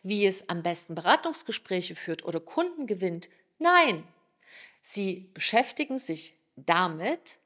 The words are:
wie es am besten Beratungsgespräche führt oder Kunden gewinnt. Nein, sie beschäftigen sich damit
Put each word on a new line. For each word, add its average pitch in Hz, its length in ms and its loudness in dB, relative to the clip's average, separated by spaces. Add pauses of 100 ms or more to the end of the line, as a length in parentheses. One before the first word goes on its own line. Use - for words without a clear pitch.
wie 202 240 2
es 190 220 0
am 170 140 -4
besten 170 320 -2
Beratungsgespräche 185 1000 0
führt - 300 -6
oder 165 160 -2
Kunden 330 460 -4
gewinnt. 180 420 -4 (300)
Nein, 311 480 4 (760)
sie 190 520 -4
beschäftigen 262 640 0
sich - 360 -8 (220)
damit 170 880 0